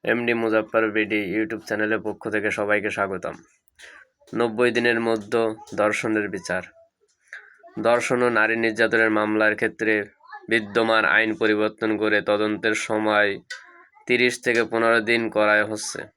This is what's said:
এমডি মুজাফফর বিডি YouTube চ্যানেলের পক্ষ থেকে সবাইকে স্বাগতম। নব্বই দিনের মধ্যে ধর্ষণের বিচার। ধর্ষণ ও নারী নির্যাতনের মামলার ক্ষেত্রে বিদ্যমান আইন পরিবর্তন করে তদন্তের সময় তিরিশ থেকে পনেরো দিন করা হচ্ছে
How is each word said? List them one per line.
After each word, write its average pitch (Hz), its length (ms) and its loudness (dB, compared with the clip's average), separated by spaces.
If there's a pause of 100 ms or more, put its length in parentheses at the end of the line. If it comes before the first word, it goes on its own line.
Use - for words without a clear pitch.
এমডি 120 300 0
মুজাফফর 110 580 0
বিডি 107 300 -2 (120)
YouTube 107 320 -4
চ্যানেলের 107 360 -2
পক্ষ 104 280 -8
থেকে 104 220 -2
সবাইকে 104 380 -2
স্বাগতম। 95 460 -6 (960)
নব্বই 117 380 2
দিনের 120 280 2
মধ্যে 113 440 0 (340)
ধর্ষণের 107 520 0
বিচার। 92 340 -6 (1200)
ধর্ষণ 120 400 2
ও 123 60 4
নারী 110 260 2
নির্যাতনের 113 640 2
মামলার 107 380 2
ক্ষেত্রে 110 380 -2 (560)
বিদ্যমান 110 560 2
আইন 107 300 4
পরিবর্তন 107 600 0
করে 107 240 2
তদন্তের 107 540 0
সময় 107 540 0 (760)
তিরিশ 123 280 2 (120)
থেকে 117 160 2 (100)
পনেরো 113 300 4
দিন 117 280 2
করা 107 260 2 (100)
হচ্ছে 107 340 -8 (180)